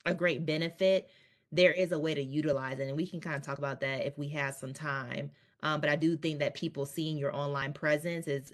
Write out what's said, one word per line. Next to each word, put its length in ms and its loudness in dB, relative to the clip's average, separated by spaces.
a 80 2
great 320 0
benefit, 640 2
there 180 8
is 220 2
a 60 2
way 140 0
to 80 0
utilize 580 0
it. 100 -2
And 80 -4
we 100 0
can 140 -8
kinda 180 -4
talk 180 -6
about 220 -4
that 260 -2
if 120 -4
we 120 -4
have 260 -2
some 180 -10
time. 580 -6
Um, 180 0
but 80 2
I 60 4
do 220 2
think 220 -2
that 140 0
people 320 -4
seeing 320 -2
your 180 -2
online 380 -2
presence 540 0
is 260 -4